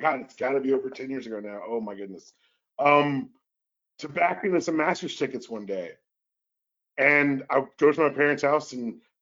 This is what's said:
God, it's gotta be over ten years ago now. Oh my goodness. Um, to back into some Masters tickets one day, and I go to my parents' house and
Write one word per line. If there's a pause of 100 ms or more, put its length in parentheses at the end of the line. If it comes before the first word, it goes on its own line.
God,
it's
gotta
be
over
ten
years
ago
now.
Oh
my
goodness. (460)
Um, (720)
to
back
into
some
Masters
tickets
one
day, (1080)
and
I (140)
go
to
my
parents'
house
and (240)